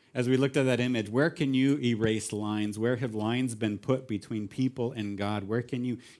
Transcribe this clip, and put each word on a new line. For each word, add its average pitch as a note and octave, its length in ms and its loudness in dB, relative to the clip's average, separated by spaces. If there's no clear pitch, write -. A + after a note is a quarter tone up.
As B2 120 2
we C3 80 6
looked C3+ 220 4
at C#3 60 4
that B2+ 160 4
image, B2 300 0
where C#3 200 2
can D3 240 -2
you C3+ 240 4
erase A2 560 0
lines? G#2+ 460 -2
Where A#2+ 160 0
have A#2 180 -4
lines A#2 400 -2
been G#2+ 240 -2
put C3 300 -2
between G#2+ 400 -6
people B2+ 460 -2
and G#2 220 -6
God? G2+ 280 -2
Where A2 180 -2
can B2 240 -6
you B2 140 -4